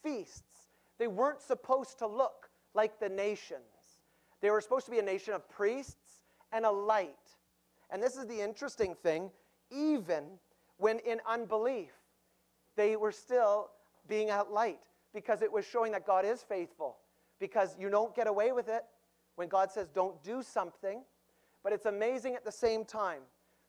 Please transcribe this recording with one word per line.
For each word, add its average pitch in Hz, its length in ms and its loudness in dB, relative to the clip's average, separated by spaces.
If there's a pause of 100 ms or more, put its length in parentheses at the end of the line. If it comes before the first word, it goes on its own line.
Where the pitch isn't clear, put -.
feasts. - 640 -8 (300)
They 233 100 0
weren't 233 320 0
supposed - 580 -2
to 233 80 -4
look 226 440 -2 (240)
like 214 240 2
the 208 100 -4
nations. 190 920 -6 (420)
They 202 100 4
were 214 100 4
supposed 247 240 0
to - 60 -16
be 240 80 0
a 214 40 4
nation 196 320 -2
of 175 140 -8
priests - 720 -4 (300)
and 226 120 0
a 214 60 6
light. 202 680 -2 (540)
And 190 120 -6
this 247 140 -2
is 269 100 -10
the 220 140 -8
interesting 208 540 -4
thing, 175 380 -2 (380)
even 190 680 -2 (380)
when 220 240 2
in 226 260 -2
unbelief, 220 680 -2 (840)
they 214 180 4
were 214 180 0
still 214 600 2 (340)
being 214 240 0
a 208 140 2
light 208 360 0 (320)
because 208 300 0
it 220 80 2
was 208 140 0
showing 226 280 0
that 196 140 -4
God 190 180 4
is 233 180 -2
faithful, 165 580 -6 (400)
because 190 380 0
you 196 120 -4
don't 214 240 2
get 226 140 0
away 214 240 2
with 247 160 -2
it 226 180 -4 (480)
when 175 140 -6
God 190 240 2
says, 196 160 -6
"Don't 185 340 -2
do 226 200 -6
something." 196 640 -6 (580)
But 196 100 0
it's 214 140 -2
amazing 233 500 0
at 240 80 -12
the 214 80 -6
same 220 320 0
time. 180 420 -4 (420)